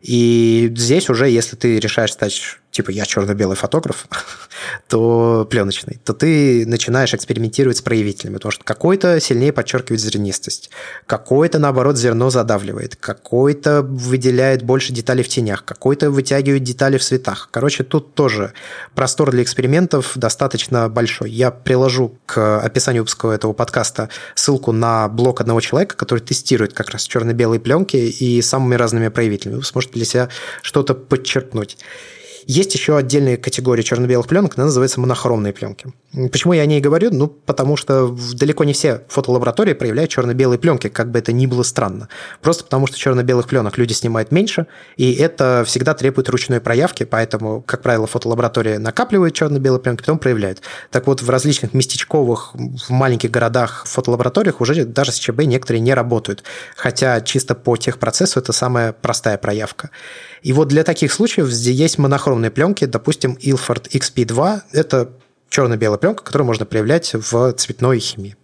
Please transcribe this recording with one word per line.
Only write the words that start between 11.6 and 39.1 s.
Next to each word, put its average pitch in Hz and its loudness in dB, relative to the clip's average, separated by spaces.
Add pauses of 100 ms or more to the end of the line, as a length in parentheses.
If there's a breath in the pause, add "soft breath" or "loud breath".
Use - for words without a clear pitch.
зерно 120 2
задавливает, 107 -2
какой-то 143 0
выделяет 127 0
больше 131 0
деталей 123 0
в - -4
тенях, 110 -2
какой-то 143 0
вытягивает 139 2
детали 131 0
в 127 0
цветах. 127 -4
Короче, 135 0
тут - -2
тоже 107 0 (420 loud breath)
простор 135 0
для 123 4
экспериментов 135 0
достаточно 120 -2
большой. 110 -2
Я 120 2
приложу 127 0
к 107 2
описанию 117 0
выпуска - -4
этого 110 -2
подкаста 117 -4 (260 loud breath)
ссылку 135 0
на 113 2
блог 120 0
одного 113 2
человека, 175 0
который - -2
тестирует - 0
как - -6
раз - -8
черно-белые 117 0
пленки, 143 0
и 120 2
самыми 123 2
разными 113 2
проявителями. 107 -2
Вы 135 -8
сможете 127 -4
для 113 -4
себя 127 0 (320 loud breath)
что-то 139 0
подчеркнуть. - -4 (680 loud breath)
Есть 180 0
еще 151 2
отдельная 135 2
категория 123 0
черно-белых 123 0
пленок, 180 0
она 127 2
называется 131 2
монохромные 117 0
пленки. 110 -12 (380)
Почему - 2
я 160 4
о 147 4
ней 147 4
говорю? 165 2
Ну, 147 2
потому 143 -2
что 135 2
в-, 120 -6
далеко 147 2
не 143 2
все 127 0
фотолаборатории 123 0